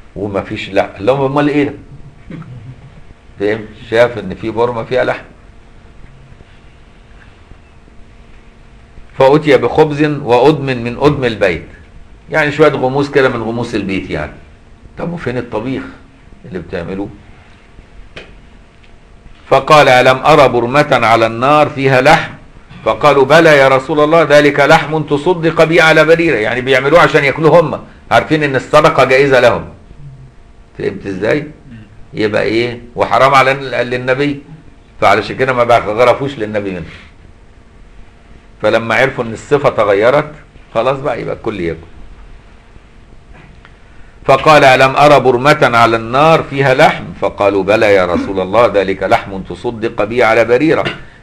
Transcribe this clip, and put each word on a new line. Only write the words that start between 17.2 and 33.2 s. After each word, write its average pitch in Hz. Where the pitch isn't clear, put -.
فقال: 139
"ألم 127
أرى 147
برمة 123
على 113
النار 139
فيها 135
لحم؟" 160
فقالوا: 139
"بلى 156
يا 135
رسول 135
الله، 160
ذلك 147
لحم 156
تصدق 160
به 165
على 160
بريرة"، 160
يعني 117
بيعملوه 135
عشان 147
ياكلوه 156
هم، 123
عارفين 147
إن 139
الصدقة 143
جائزة 131
لهم. 101
فهمت 101
إزاي؟ 104
يبقى 104
إيه؟ 117
وحرام 101